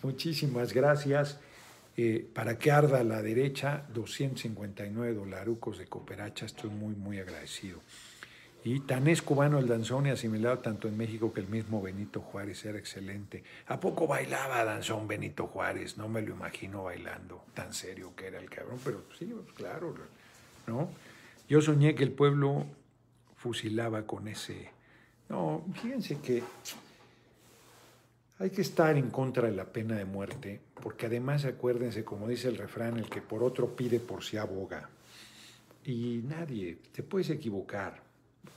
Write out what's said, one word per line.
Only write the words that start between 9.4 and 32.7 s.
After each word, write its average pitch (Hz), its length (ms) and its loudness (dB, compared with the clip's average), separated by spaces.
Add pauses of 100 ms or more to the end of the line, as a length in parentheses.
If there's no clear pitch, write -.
el 127 100 4
danzón 117 380 2
y 139 40 4
asimilado 117 480 2
tanto 110 300 -2
en 104 80 -2
México 110 360 0
que 110 80 -4
el 92 80 -2
mismo 110 320 -2
Benito 98 400 -6
Juárez 101 440 -8
era 107 140 -6
excelente. 101 680 -10 (220)
¿A 131 140 -4
poco 170 260 0
bailaba 131 580 0
danzón 107 440 -2
Benito 101 380 -4
Juárez? 95 500 -4
No 104 120 -6
me 110 140 -2
lo 101 120 -6
imagino 95 500 -8
bailando, 90 600 -10 (100)
tan 92 180 -10
serio 92 420 -10
que 95 120 -12
era 92 120 -10
el 92 120 -14
cabrón, - 340 -10
pero 110 200 -4 (140)
sí, 170 80 -8
pues, 208 280 -12
claro, 147 400 -8 (720)
¿no? 135 240 -2 (580)
Yo 147 120 10
soñé 151 340 8
que 139 80 2
el 131 100 2
pueblo 143 540 4 (680)
fusilaba 110 720 -2
con 101 220 -6
ese. - 420 -10 (580)
No, 165 360 0 (100)
fíjense 233 440 -2
que 120 240 2 (2000)
hay 190 100 2
que 196 120 0
estar 156 340 6
en 127 140 2
contra 127 380 2
de 107 60 2
la 95 120 -4
pena 110 300 -2
de 101 80 -2
muerte, 98 560 -8 (220)
porque - 240 -6
además, 131 380 0
acuérdense, 120 600 0
como 104 240 -6
dice 120 200 0
el 113 80 0
refrán, 113 420 -2